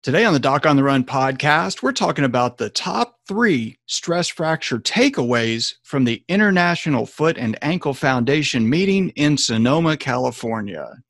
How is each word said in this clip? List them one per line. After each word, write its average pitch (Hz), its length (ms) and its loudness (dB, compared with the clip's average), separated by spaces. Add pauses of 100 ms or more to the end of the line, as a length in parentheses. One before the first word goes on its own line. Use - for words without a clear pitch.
Today 165 200 2
on 220 80 4
the 147 60 4
Doc 139 260 2
on 151 120 6
the 139 80 2
Run 139 180 2
podcast, 139 800 0
we're - 80 0
talking 170 340 -2
about 123 340 0
the 107 120 -4
top - 460 -4 (100)
three 165 500 0 (100)
stress 175 420 -4
fracture 160 500 -4
takeaways 120 1040 0
from 135 220 0
the 117 240 -2
International 175 760 0
Foot 160 320 -2
and 110 260 -4
Ankle 151 320 -2
Foundation 131 760 0
meeting 190 460 2
in 147 200 2
Sonoma, 139 600 2
California. 117 1120 -4